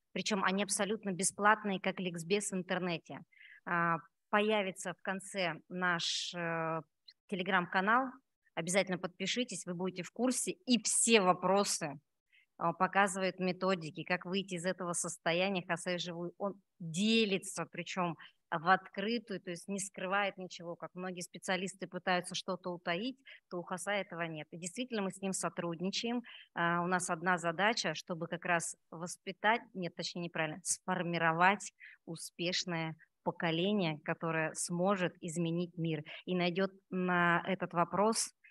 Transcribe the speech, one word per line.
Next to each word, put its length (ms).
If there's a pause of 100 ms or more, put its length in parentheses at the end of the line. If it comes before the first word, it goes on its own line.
(140)
причём 300
они 200
абсолютно 480
бесплатные, 680
как 200
ликбез 520
в 40
интернете. 640 (460)
А, 320 (320)
появится 640
в 80
конце 540 (140)
наш, 680
э, 460 (500)
Telegram-канал. 760 (480)
Обязательно 420
подпишитесь, 680
вы 100
будете 280
в 80
курсе. 400 (140)
И 180
все 380
вопросы, 800 (580)
а, 160
показывает 640
методики, 640
как 220
выйти 300
из 100
этого 280
состояния. 760
Хасай 300
вживую, 400
он 180 (240)
делится, 840
причём 520 (320)
в 200
открытую, 720
то 100
есть 160
не 120
скрывает 580
ничего, 380
как 200
многие 260
специалисты 640
пытаются 480
что-то 380
утаить, 460 (320)
то 100
у 40
Хасая 380
этого 200
нет. 300
И 60
действительно, 440
мы 100
с 100
ним 120
сотрудничаем. 920 (320)
А, 260
у 60
нас 220
одна 280
задача, 560
чтобы 340
как 180
раз 300 (140)
воспитать, 720 (120)
нет, 220
точнее, 280
неправильно, 400
сформировать 1120 (320)
успешное 920 (280)
поколение, 800
которое 480
сможет 640
изменить 580
мир 260 (220)
и 80
найдёт 380 (180)
на 560
этот 280
вопрос, 560 (220)